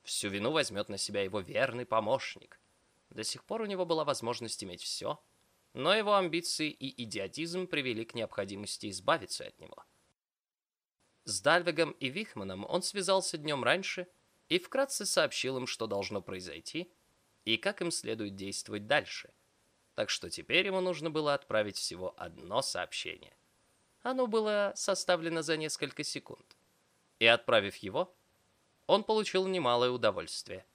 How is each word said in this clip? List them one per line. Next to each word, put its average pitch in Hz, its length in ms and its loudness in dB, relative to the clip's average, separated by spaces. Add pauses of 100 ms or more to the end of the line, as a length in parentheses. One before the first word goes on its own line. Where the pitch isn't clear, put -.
Всю - 260 -4
вину 101 240 0
возьмёт 107 360 0
на 98 100 -8
себя 101 240 -2
его 98 180 -2
верный 120 460 0
помощник. - 720 -2 (500)
До - 140 -8
сих - 200 -6
пор 220 180 -4
у 214 40 -4
него 185 200 0
была 160 180 2
возможность 120 600 -2
иметь 90 180 -10
всё, - 400 -4 (500)
но 151 220 2
его 208 200 4
амбиции 170 560 0
и 131 340 -10
идиотизм 147 640 -4
привели 127 380 -2
к - 100 -14
необходимости 101 760 -6
избавиться 98 560 -2
от - 120 -16
него. - 260 -18 (1400)
С 110 160 -4
Дальвегом 165 520 4
и 131 180 -4
Вихманом 101 580 -6
он 180 140 0
связался 190 560 0
днём 147 260 -2
раньше 175 440 0 (400)
и 175 100 4
вкратце 262 480 0
сообщил 131 500 2
им, 127 100 -2
что - 200 -4
должно 101 340 -2
произойти 90 720 -8 (520)
и 113 120 4
как 202 240 -2
им 170 100 0
следует 110 460 -4
действовать 101 500 -8
дальше. - 460 0 (640)
Так 107 160 -2
что - 200 -4
теперь 165 360 2
ему 190 140 0
нужно 165 300 -2
было 151 240 2
отправить 107 420 0
всего 90 400 -6
одно 87 460 -4
сообщение. - 720 -6 (680)
Оно 254 240 0
было 208 480 2
составлено 170 680 0
за 156 140 2
несколько 151 460 -4
секунд. - 540 -10 (600)
И, 113 80 8
отправив 113 500 6
его, 120 380 -4 (720)
он 202 180 6
получил 190 420 2
немалое 123 440 4
удовольствие. 95 720 -2 (100)